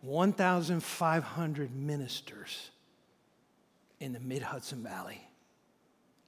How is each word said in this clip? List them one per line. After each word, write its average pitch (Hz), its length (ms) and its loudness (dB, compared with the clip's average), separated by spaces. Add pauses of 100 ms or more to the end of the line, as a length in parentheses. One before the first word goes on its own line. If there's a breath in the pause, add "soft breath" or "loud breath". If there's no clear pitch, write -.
one 160 300 4
thousand 175 520 4
five 160 400 2
hundred 147 520 -2
ministers 135 960 -6 (1300)
in 131 140 -6
the 120 60 -6
Mid-Hudson 127 640 -6
Valley, - 440 -8 (1000)